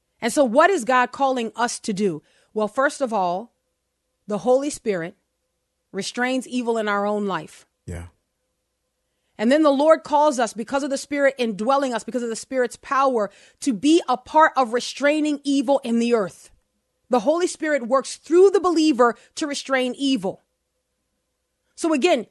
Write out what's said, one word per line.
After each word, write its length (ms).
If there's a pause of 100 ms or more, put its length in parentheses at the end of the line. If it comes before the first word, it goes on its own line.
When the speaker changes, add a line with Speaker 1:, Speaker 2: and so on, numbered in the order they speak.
(200)
Speaker 1:
And 120
so 120
what 260
is 140
God 280
calling 420
us 260
to 120
do? 300 (320)
Well, 140
first 320
of 120
all, 400 (760)
the 120
Holy 320
Spirit 460 (760)
restrains 560
evil 300
in 100
our 180
own 200
life. 400 (200)
Speaker 2:
Yeah. 200 (1300)
Speaker 1:
And 140
then 140
the 60
Lord 340
calls 340
us, 140
because 320
of 60
the 80
Spirit 400
indwelling 540
us, 120
because 180
of 60
the 80
Spirit's 400
power, 540 (300)
to 120
be 360
a 80
part 400
of 160
restraining 720
evil 400
in 160
the 160
earth. 360 (600)
The 100
Holy 280
Spirit 400
works 280
through 340
the 100
believer 560 (180)
to 120
restrain 520
evil. 440 (1300)
So 180
again, 380